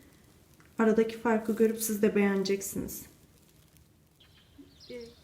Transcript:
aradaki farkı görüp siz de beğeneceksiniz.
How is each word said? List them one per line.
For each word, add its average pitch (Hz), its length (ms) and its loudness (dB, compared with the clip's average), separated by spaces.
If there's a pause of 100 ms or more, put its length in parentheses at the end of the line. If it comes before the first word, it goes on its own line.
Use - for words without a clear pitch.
(800)
aradaki 220 380 2
farkı 220 380 0
görüp 220 260 2
siz 208 200 -4
de 202 140 2
beğeneceksiniz. 196 880 -2 (2250)